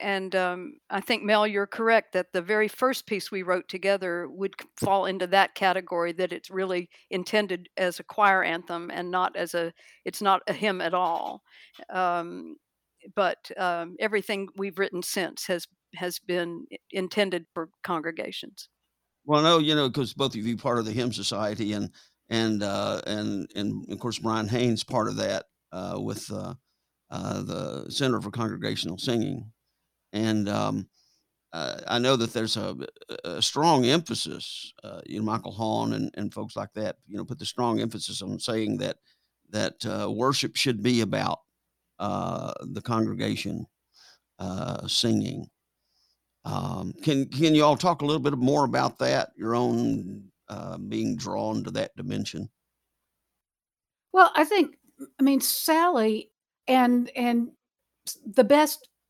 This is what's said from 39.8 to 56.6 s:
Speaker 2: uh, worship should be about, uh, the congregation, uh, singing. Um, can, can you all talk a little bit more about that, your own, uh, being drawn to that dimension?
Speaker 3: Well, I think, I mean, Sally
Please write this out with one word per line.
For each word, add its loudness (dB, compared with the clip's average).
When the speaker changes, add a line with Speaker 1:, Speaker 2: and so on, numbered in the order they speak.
Speaker 2:
uh, -4
worship 0
should 0
be 4
about, 0
uh, -4
the -8
congregation, -2
uh, -6
singing. 0
Um, -4
can, 2
can 4
you 8
all 6
talk 0
a -2
little 2
bit 0
more 4
about 0
that, 0
your -2
own, 0
uh, -10
being -2
drawn -4
to -8
that -4
dimension? -6
Speaker 3:
Well, 10
I 6
think, 4
I 6
mean, 6
Sally 4